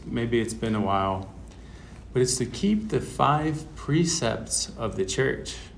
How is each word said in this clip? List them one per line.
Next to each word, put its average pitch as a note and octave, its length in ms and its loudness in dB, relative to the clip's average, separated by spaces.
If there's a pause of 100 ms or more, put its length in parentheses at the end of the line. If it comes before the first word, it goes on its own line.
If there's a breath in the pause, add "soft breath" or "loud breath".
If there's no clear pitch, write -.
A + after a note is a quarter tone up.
maybe A#2 360 0
it's G#2+ 140 -2
been A2+ 220 0
a G#2+ 40 2
while. F#2+ 480 2 (840 loud breath)
But B2+ 100 4
it's B2+ 140 2
to A#2+ 100 0
keep G#3 440 2
the C3 100 2
five D3+ 720 2
precepts C#3 1040 2
of A2 160 -2
the F#2+ 100 2
church. - 520 0 (220)